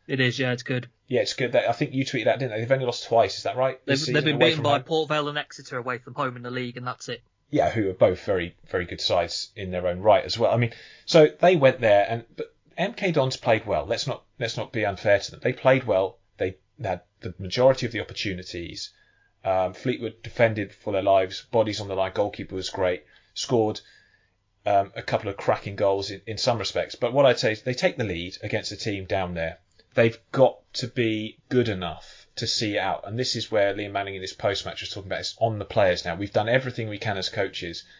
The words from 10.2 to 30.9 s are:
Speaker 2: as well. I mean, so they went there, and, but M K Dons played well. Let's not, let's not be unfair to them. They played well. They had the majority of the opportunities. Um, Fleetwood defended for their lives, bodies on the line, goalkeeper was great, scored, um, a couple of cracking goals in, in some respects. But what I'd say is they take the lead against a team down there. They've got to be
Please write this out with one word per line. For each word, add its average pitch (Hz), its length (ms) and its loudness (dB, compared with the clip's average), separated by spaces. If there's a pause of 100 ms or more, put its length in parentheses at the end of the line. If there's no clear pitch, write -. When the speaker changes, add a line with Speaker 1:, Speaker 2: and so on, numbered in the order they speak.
Speaker 2:
as 98 140 -4
well. 107 120 2
I 110 60 2
mean, 117 160 0 (320)
so 156 240 8
they 180 280 4
went 131 240 4
there, 101 280 6
and, 110 160 -4 (100)
but - 200 -10 (240)
M 196 160 -4
K 185 180 0
Dons 131 240 2
played 110 300 2
well. 82 180 0
Let's 107 220 -4
not, 127 180 -8 (160)
let's 113 160 -4
not 113 160 -8
be 107 140 -2
unfair 101 320 4
to - 120 -10
them. - 120 -18
They 127 100 2
played 131 320 4
well. 95 340 0 (200)
They 92 180 -4 (260)
had 92 200 -4 (180)
the 92 180 -10
majority 123 480 2
of 110 60 -6
the 104 80 -6
opportunities. 90 920 -10 (540)
Um, 92 280 0
Fleetwood 117 500 -6
defended 107 500 0
for - 200 -8
their 95 100 0
lives, 95 400 4 (100)
bodies 107 280 2
on 104 60 -8
the 98 80 -6
line, 95 200 -2
goalkeeper 101 420 -4
was 92 140 -6
great, 90 340 -2 (300)
scored, 110 460 0 (880)
um, 98 300 4
a 113 60 -10
couple 110 260 -2
of 98 80 -4
cracking 104 400 -2
goals 98 340 2
in, 95 160 -12
in 107 120 -6
some 117 200 0
respects. - 380 -4
But 120 160 -2
what 139 140 6
I'd 120 120 6
say 110 140 2
is 110 100 -6
they 127 120 -2
take 185 240 0
the 120 60 -2
lead 87 380 -6
against 104 300 -4
a 101 40 -10
team 98 280 -6
down 92 300 -2
there. 82 240 -6 (360)
They've 117 240 4 (140)
got 131 240 6 (180)
to 123 140 -6
be 110 500 -2 (120)